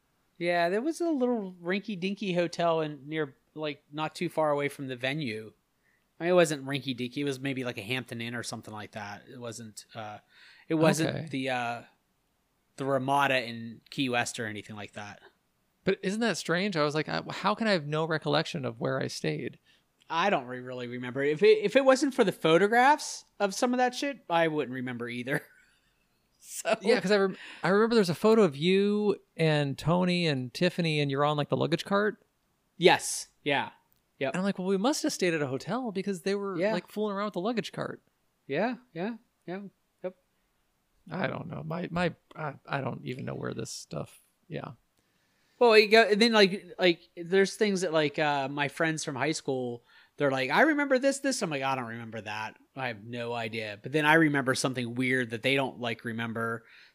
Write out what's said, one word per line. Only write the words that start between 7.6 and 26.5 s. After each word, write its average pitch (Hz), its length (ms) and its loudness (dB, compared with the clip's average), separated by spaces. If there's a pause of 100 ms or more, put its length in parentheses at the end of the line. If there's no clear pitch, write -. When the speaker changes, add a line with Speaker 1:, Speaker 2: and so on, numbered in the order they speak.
Speaker 1:
like, 120 140 -6
a 113 40 -8
Hampton 120 400 -6
Inn 120 140 -6
or 113 80 -6
something 110 300 -12
like 104 180 -12
that. 101 400 -12
It 135 80 -18
wasn't, 113 460 -14 (100)
uh, 107 220 -12 (500)
it 160 80 0
wasn't 156 400 4
Speaker 2:
Okay. 160 160 -8
Speaker 1:
the, 131 180 -4
uh, 120 320 -4 (920)
the 139 100 -6
Ramada 135 580 2
in 117 460 -12
Key 143 200 -2
West 120 300 -2
or 117 60 -4
anything 104 300 -10
like 104 180 -14
that. 101 260 -14 (640)
Speaker 2:
But 196 200 0
isn't 208 180 -4
that 220 160 0
strange? 180 400 -2
I 147 60 2
was 147 120 0
like, 156 140 -2
"I, 160 200 -4
how 185 260 -2
can 220 120 -4
I 214 40 2
have 156 160 0
no 156 180 -2
recollection 156 600 -2
of 117 140 -8
where 131 220 -2
I - 60 -2
stayed?" 151 500 -6 (520)
Speaker 1:
I 170 220 2
don't 147 160 0
re-, 127 140 -10
really 123 260 -10
remember. 123 340 -6
If 151 220 2
it, 214 160 8
if 196 160 2
it 277 100 6
wasn't 262 300 6
for 247 80 6
the 180 80 2
photographs 220 960 4 (140)
of 202 140 0
some 247 200 0
of 247 60 0
that 247 140 2
shit, 277 260 -6 (100)
I 165 180 4
wouldn't 147 280 -2
remember 123 340 -6
either. 123 380 -4
<laughs> - 40 -20 (880)
So - 400 -4